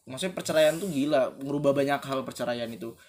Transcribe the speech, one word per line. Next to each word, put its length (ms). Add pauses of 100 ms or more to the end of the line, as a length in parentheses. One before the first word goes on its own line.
maksudnya 300
perceraian 420
tuh 120
gila, 500
ngerubah 380
banyak 260
hal 220
perceraian 440
itu. 300 (120)